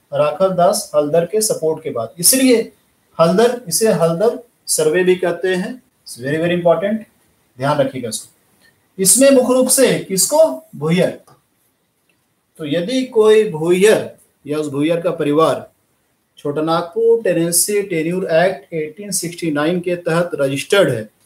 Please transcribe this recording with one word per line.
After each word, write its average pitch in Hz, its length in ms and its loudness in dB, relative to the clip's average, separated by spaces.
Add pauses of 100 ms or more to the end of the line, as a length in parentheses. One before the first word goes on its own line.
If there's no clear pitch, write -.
(140)
राखल 151 380 0
दास 180 420 0
हलदर 151 320 2
के 214 140 -2
सपोर्ट 160 420 -4
के 143 80 -8
बाद, 113 280 -8
इसलिए 254 420 4 (580)
हलदर, 185 500 2
इसे 220 240 0
हलदर 170 460 0 (300)
सर्वे 160 360 0
भी 180 120 4
कहते 180 380 -2
हैं। 220 260 -6 (260)
It's - 120 -16
very, 139 200 -4
very 175 180 -2
important, 175 460 0 (560)
ध्यान 143 200 0
रखिएगा 131 300 -4
इसको। - 960 -14
इसमें 262 280 4
मुख्य 254 240 4
रूप 254 140 2
से 202 320 2
किसको? 285 440 2 (320)
भूइयर। 156 340 0 (1500)
तो 156 80 -10
यदि 175 420 -2
कोई 214 420 4
भूइयर 175 640 2 (300)
या 147 140 -4
उस 151 100 -4
भूइयर 151 320 -2
का 175 120 -2
परिवार 147 560 0 (680)
छोटा 147 240 -6
नागपुर 220 600 0
टेनेंसी 175 600 0
टेन्योर 180 480 -4
एक्ट 180 420 0
एटीन 160 360 -10
सिक्सटी 170 400 -6
नाइन 156 300 -2
के 175 180 -4
तहत 175 360 -2
रजिस्टर्ड 139 560 0
है, 110 180 -6 (180)